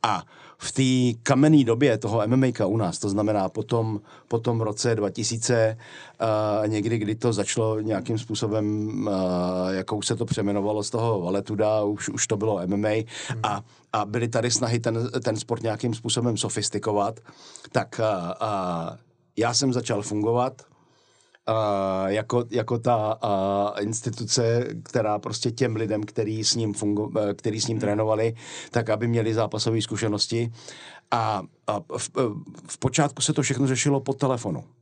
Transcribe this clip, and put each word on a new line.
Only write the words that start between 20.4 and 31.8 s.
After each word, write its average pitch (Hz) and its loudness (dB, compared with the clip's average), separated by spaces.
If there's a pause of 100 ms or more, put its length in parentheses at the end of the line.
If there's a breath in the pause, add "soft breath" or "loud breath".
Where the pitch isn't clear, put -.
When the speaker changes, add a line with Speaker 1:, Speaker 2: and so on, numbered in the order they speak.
Speaker 1:
eh, 98 2
jako, 113 0
jako 120 0
ta, 110 2 (580)
eh, 104 -2
instituce, 117 0 (160)
která 107 0
prostě 113 -4
těm 117 0
lidem, 107 -2
který 110 -4
s - 2
ním 110 -2
fungo-, 104 -2 (180)
eh, 101 -2
který 107 -4
s - -2
ním 117 -2
Speaker 3:
Hmm. 104 -2
Speaker 1:
trénovali, 107 0 (380 loud breath)
tak 117 0
aby 110 2
měli 113 2
zápasové 113 0
zkušenosti. 113 -2 (600 loud breath)
A, 110 0 (260)
a 104 0 (180)